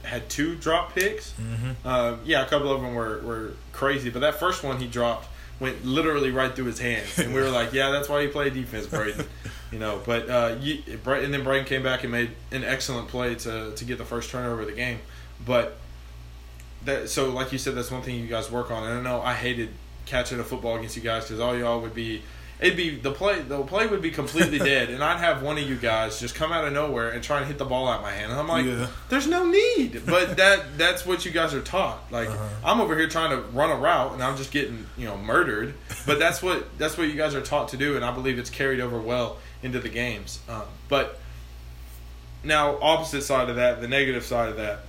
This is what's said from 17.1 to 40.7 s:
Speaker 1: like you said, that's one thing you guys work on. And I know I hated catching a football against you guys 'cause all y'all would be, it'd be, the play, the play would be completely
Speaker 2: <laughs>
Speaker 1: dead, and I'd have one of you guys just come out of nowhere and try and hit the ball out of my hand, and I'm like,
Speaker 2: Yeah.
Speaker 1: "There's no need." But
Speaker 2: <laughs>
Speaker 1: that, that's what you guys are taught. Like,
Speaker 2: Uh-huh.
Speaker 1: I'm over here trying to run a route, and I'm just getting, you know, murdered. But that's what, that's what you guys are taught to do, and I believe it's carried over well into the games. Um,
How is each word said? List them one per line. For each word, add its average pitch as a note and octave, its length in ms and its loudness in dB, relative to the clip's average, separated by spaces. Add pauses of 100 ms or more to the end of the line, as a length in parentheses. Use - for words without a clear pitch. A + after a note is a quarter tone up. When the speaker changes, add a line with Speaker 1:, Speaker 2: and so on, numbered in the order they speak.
Speaker 1:
like C3 220 -2
you C3+ 60 -2
said, C3 160 0
that's A#2+ 160 -4
one B2+ 120 -4
thing B2+ 140 -4
you A#2 100 -4
guys A2+ 240 -2
work A#2+ 200 -2
on. A2 160 -2
And A#2+ 120 -2
I - 20 -2
know B2 220 0
I B2 100 2
hated A#2 380 -2 (340)
catching B2 360 -2
a A#2 40 -4
football A#2 320 -2
against A2 200 -6
you A#2 40 -8
guys A2+ 260 -2
'cause A2 140 -4
all B2 160 2
y'all A#2+ 240 2
would A2 140 -6
be, A2+ 260 -4 (400)
it'd - 160 6
be, E3 200 -2
the B2+ 160 -2
play, F#3+ 280 2
the C#3 220 -4
play G3 240 2
would G3 160 0
be D#3+ 80 0
completely D3 480 2
Speaker 2:
<laughs> C3+ 120 4
Speaker 1:
dead, B2 200 4
and C3 120 -4
I'd E3+ 180 2
have D#3 200 2
one D3 160 -2
of C#3+ 100 -2
you C3 100 -2
guys A2 440 0
just A#2+ 140 -6
come D#3+ 180 -2
out D#3+ 140 0
of C#3 80 -2
nowhere C3+ 340 0
and A#2 160 -4
try D3 140 0
and C3+ 80 0
hit D3 100 -4
the - 80 -2
ball B2+ 240 0
out A2+ 120 2
of - 20 -8
my G2+ 100 -4
hand, G#2 180 -4
and C3 80 -2
I'm D#3 100 -2
like, C3 180 2
Speaker 2:
Yeah. B2 220 0 (200)
Speaker 1:
"There's C#4 180 2
no F4 200 4
need." F4 580 4
But F3 320 4
Speaker 2:
<laughs> F#3+ 60 6
Speaker 1:
that, F#3+ 340 8
that's F3 300 4
what F3+ 180 0
you F3 60 -4
guys D#3+ 240 2
are B2+ 80 0
taught. - 500 -2
Like, A#2 160 0
Speaker 2:
Uh-huh. G#2+ 180 -4 (160)
Speaker 1:
I'm G3+ 200 6
over D#3+ 120 2
here D#3 140 4
trying D#3+ 220 2
to C3 80 2
run B2 320 2
a C#3 60 4
route, C3+ 360 4
and B2+ 100 -4
I'm C3+ 140 0
just C3+ 140 -6
getting, A#2 340 -2 (140)
you A#2+ 80 -4
know, G2+ 100 -4
murdered. A#2+ 560 2 (320)
But D3 140 4
that's E3+ 240 4
what, F3+ 340 0
that's D#3 220 -2
what E3+ 100 4
you D3+ 60 -2
guys D3+ 200 0
are C3 60 0
taught C#3+ 280 0
to B2+ 100 -8
do, C#3+ 180 2
and A#2+ 80 0
I B2 80 0
believe C3 260 -2
it's B2 120 -6
carried C3+ 300 0
over A#2+ 200 -2
well A#2+ 380 0 (240)
into B2+ 160 -2
the A2+ 100 -4
games. A2 600 -4
Um, A2 160 -6 (240)